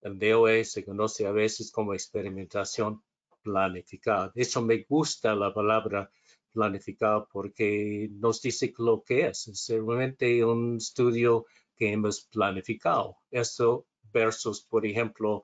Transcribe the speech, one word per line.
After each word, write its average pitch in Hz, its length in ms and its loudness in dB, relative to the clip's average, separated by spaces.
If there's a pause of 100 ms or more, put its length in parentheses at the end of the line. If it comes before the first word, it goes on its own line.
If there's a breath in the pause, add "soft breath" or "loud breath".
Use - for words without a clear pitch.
El 101 160 -10
D 107 160 4
O 113 140 8
E 113 160 4
se 104 200 -8
conoce 104 420 -2
a 98 60 0
veces 107 380 0
como 104 240 -4
experimentación 98 1080 -6 (400)
planificada. 95 920 -2
De 120 80 -2
hecho, 117 200 -2
me 113 260 2
gusta 139 460 0
la 101 180 0
palabra 104 580 0 (420 soft breath)
planificada 107 720 -2
porque 104 840 -2
nos 107 320 -2
dice 123 360 -2
lo 117 240 2
que 131 260 0
es. - 200 -8
Es 101 200 -12
realmente 120 760 0
un 117 320 2
estudio 117 680 2 (300 soft breath)
que 107 160 0
hemos 107 300 0
planificado. 101 960 -2 (120)
Esto 120 560 0 (260)
versus, 110 500 0
por 107 220 0
ejemplo 107 600 -2